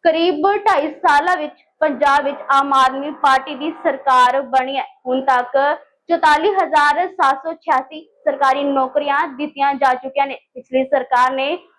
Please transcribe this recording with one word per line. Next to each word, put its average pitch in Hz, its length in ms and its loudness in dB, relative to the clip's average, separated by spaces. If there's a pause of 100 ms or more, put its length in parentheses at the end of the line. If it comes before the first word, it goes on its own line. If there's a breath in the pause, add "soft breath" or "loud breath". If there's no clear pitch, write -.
ਕਰੀਬ 330 420 0 (100)
ਢਾਈ 381 340 0
ਸਾਲਾਂ 320 460 0
ਵਿੱਚ 302 160 -8 (280)
ਪੰਜਾਬ 285 440 0
ਵਿੱਚ 277 120 -4 (160)
ਆਮ 277 200 2
ਆਦਮੀ 269 380 0
ਪਾਰਟੀ 269 440 0
ਦੀ 294 160 -8
ਸਰਕਾਰ 269 720 2
ਬਣੀ 262 340 -2
ਹੈ। 254 60 -4 (240)
ਹੁਣ 254 140 -2
ਤੱਕ 254 360 0 (520)
ਚੁਤਾਲੀ 330 460 2
ਹਜ਼ਾਰ 302 540 2
ਸੱਤ 277 340 0
ਸੌ 330 100 -8
ਛਿਆਸੀ 311 480 -4 (240)
ਸਰਕਾਰੀ 269 400 0
ਨੌਕਰੀਆਂ 285 640 0
ਦਿੱਤੀਆਂ 277 460 -4
ਜਾ 262 200 2
ਚੁੱਕੀਆਂ 269 320 -4
ਨੇ। 269 80 -10 (200)
ਪਿਛਲੀ 262 300 -2
ਸਰਕਾਰ 262 480 0
ਨੇ 269 240 -4 (220)